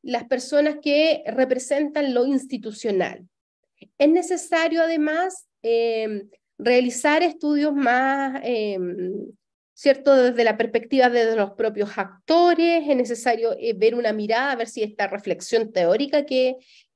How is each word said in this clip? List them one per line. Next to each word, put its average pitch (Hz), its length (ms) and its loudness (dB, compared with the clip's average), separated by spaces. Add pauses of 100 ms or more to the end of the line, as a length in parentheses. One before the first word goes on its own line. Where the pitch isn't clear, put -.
las 247 220 -6
personas 294 580 0
que 302 440 2
representan 269 840 -2
lo 247 140 2
institucional. 220 1000 -4 (680)
Es 294 140 4
necesario, 330 720 0
además, 330 640 -2 (160)
em, 220 680 -2 (300)
realizar 247 640 2
estudios 302 500 0
más, 269 720 0
em, 196 680 -4 (580)
¿cierto? 269 420 2
Desde 247 300 4
la 214 140 2
perspectiva 233 500 2
de 233 260 2
los 202 180 0
propios 208 440 -4
actores, 330 920 2
es 285 80 2
necesario, 226 640 -2
eh, 233 140 -4
ver 220 220 2
una 233 180 0
mirada, 226 400 -2
a 254 40 -4
ver 226 120 -4
si 220 140 -6
esta 214 240 -4
reflexión 208 680 -4
teórica 285 540 2
que, 254 320 0 (380)